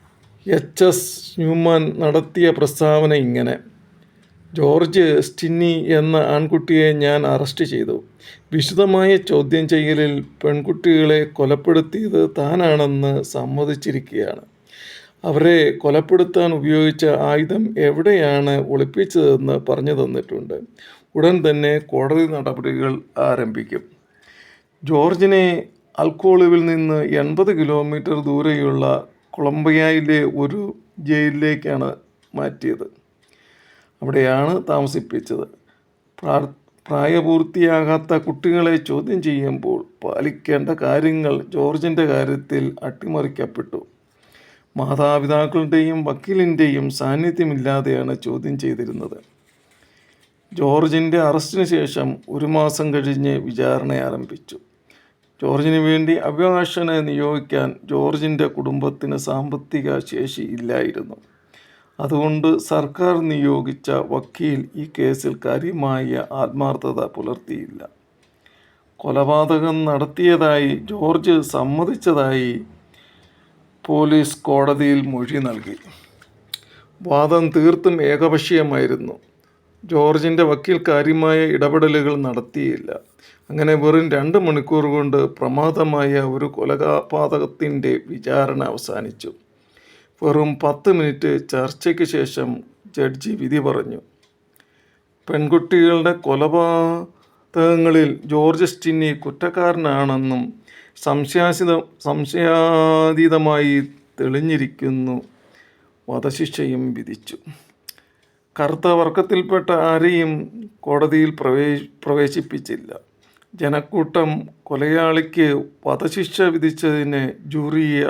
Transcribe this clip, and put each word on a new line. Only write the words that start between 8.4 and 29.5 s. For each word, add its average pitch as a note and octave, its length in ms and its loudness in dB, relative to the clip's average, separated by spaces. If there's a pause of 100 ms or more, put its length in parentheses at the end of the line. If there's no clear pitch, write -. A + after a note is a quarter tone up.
വിശദമായ F#3+ 580 4 (200)
ചോദ്യം D3 380 2
ചെയ്യലിൽ D3+ 460 2 (240)
പെൺകുട്ടികളെ D3+ 800 2 (120)
കൊലപ്പെടുത്തിയത് D#3+ 920 2 (140)
താനാണെന്ന് D3 760 2 (200)
സമ്മതിച്ചിരിക്കുകയാണ്. C3+ 1120 -4 (800)
അവരെ D#3+ 340 4 (200)
കൊലപ്പെടുത്താൻ F3 720 2
ഉപയോഗിച്ച D#3 520 0 (180)
ആയുധം D#3 400 0 (160)
എവിടെയാണ് D3 760 2 (140)
ഒളിപ്പിച്ചതെന്ന് C#3 960 2
പറഞ്ഞു C3+ 320 -2
തന്നിട്ടുണ്ട്. B2+ 600 -4 (580)
ഉടൻ E3+ 280 4
തന്നെ D3 300 2 (160)
കോടതി C#3 360 0 (100)
നടപടികൾ C3+ 580 -4 (360)
ആരംഭിക്കും." A#2+ 540 -4 (1000)
ജോർജിനെ F3 640 4 (540)
അൽക്കോളിവിൽ E3+ 640 4
നിന്ന് D#3+ 340 0 (200)
എൺപത് D#3+ 380 2
കിലോമീറ്റർ D3 640 -2
ദൂരെയുള്ള C#3+ 640 0 (480)
കൊളംബിയയിലെ D#3 880 2 (180)